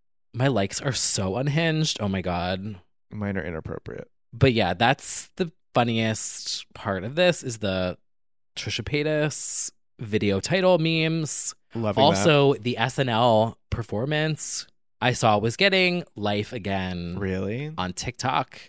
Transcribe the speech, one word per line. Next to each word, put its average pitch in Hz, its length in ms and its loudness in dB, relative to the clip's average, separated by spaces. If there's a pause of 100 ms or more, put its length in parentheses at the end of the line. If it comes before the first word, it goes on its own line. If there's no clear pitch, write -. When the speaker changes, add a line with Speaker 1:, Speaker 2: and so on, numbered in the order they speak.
(340)
Speaker 1:
My 120 140 0
likes 101 320 -2
are 139 120 -4
so 95 440 -2
unhinged. 156 640 0
Oh 104 80 -2
my 95 120 -2
God. 92 600 -4 (300)
Speaker 2:
Mine 101 260 -6
are 85 80 -4
inappropriate. - 640 -10 (240)
Speaker 1:
But 127 200 4
yeah, 101 220 2
that's - 640 0
the 175 140 -4 (240)
funniest - 1000 -2
part 95 300 -4
of 127 120 -6
this 175 260 2
is 120 160 -6
the 95 400 -2 (580)
Trisha - 260 -6
Paytas 151 880 -2 (260)
video 104 420 0
title 185 380 2
memes. 160 760 0 (200)
Speaker 2:
Loving 113 300 2
Speaker 1:
Also, 151 500 6
Speaker 2:
that. - 80 -12
Speaker 1:
the 123 160 -2
S 120 220 0
N 131 80 2
L 113 500 4 (120)
performance 151 960 -4 (340)
I 123 140 4
saw 107 240 4
was 110 180 0
getting 180 480 2 (100)
life 104 380 -2
again 92 680 -4
Speaker 2:
Really? 98 580 -4
Speaker 1:
on 92 160 -4
TikTok. - 760 -4